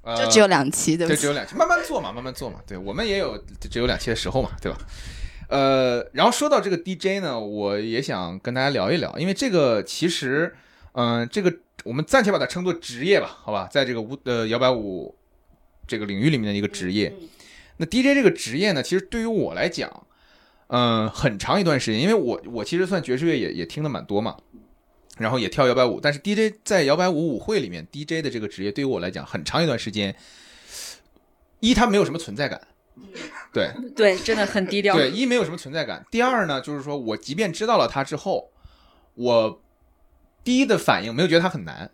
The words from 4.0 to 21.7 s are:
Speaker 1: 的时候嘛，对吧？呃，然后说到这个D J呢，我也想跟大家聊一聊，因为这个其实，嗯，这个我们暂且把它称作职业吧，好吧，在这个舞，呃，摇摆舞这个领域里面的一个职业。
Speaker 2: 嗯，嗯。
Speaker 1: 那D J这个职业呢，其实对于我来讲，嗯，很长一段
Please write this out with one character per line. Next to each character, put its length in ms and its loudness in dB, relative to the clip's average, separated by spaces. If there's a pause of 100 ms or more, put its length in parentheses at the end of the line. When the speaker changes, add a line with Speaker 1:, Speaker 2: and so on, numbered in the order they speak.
Speaker 1:
的 60 0
时 140 -4
候 120 0
嘛， 80 -4 (100)
对 100 -4
吧？ 80 -8 (720)
呃， 640 2
然 140 4
后 40 8
说 180 0
到 120 6
这 80 -4
个 80 0
D 180 -6
J 260 -2
呢， 200 -4
我 380 -2
也 240 -2
想 380 -4
跟 120 -6
大 80 -2
家 100 2
聊 220 2
一 60 2
聊， 200 -4
因 80 -2
为 60 0
这 180 0
个 320 4
其 260 -2
实， 460 -2 (380)
嗯， 380 0
这 100 0
个 140 2 (300)
我 80 -8
们 120 -2
暂 180 4
且 80 2
把 80 2
它 60 2
称 180 -6
作 120 0
职 320 -8
业 120 6
吧， 240 -4
好 80 -8
吧， 200 -2
在 120 2
这 120 -2
个 80 -4
舞， 220 -10
呃， 240 0
摇 100 0
摆 120 6
舞 460 -4 (680)
这 120 -4
个 60 -4
领 160 -4
域 80 2
里 80 2
面 160 -2
的 0 -
一 80 -2
个 80 0
职 240 -6
业。 160 0
Speaker 2:
嗯， 140 -12
嗯。 60 -20 (500)
Speaker 1:
那 80 -4
D 160 0
J 120 6
这 80 4
个 80 8
职 280 -4
业 140 2
呢， 100 0
其 80 -6
实 100 2
对 220 -6
于 20 -2
我 300 0
来 140 0
讲， 380 -8 (600)
嗯， 420 2
很 300 0
长 200 2
一 60 2
段 160 4